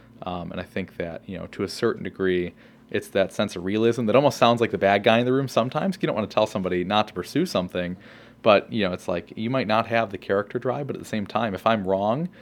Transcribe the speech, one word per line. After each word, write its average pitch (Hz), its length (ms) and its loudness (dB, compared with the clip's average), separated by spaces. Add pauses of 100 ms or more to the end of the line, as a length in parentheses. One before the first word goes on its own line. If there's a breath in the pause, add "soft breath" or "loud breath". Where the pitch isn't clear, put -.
(220 loud breath)
Um, 87 300 -8
and 90 80 -8
I 90 40 -8
think - 320 -8
that, 82 300 -8
you 92 120 -10
know, 85 100 -10
to - 140 -6
a 95 60 -2
certain - 340 -2
degree, 90 520 0 (360 soft breath)
it's 104 180 -4
that 95 240 2
sense 104 240 -4
of 87 80 -8
realism 113 420 2
that 107 100 4
almost 139 220 4
sounds 117 220 6
like 110 100 2
the 98 80 -2
bad 101 240 4
guy 113 160 6
in 123 80 0
the 127 60 2
room 135 160 0
sometimes. 151 520 -2
You 165 60 -2
don't 151 80 -2
wanna 104 140 -2
tell 107 180 2
somebody 90 380 -2
not 104 240 0
to - 60 -20
pursue - 320 -2
something, 90 500 -4 (500 loud breath)
but, 101 260 6
you 107 140 0
know, 90 60 -2
it's - 160 -8
like, 87 280 -4
you 113 140 -6
might 131 160 -2
not 107 220 0
have 113 240 -2
the 98 60 -10
character 101 420 -2
drive, 131 260 -4
but - 80 -6
at - 80 -10
the - 60 -16
same 104 180 -4
time, 113 260 -2
if 92 140 -6
I'm 110 160 2
wrong 104 460 0 (140)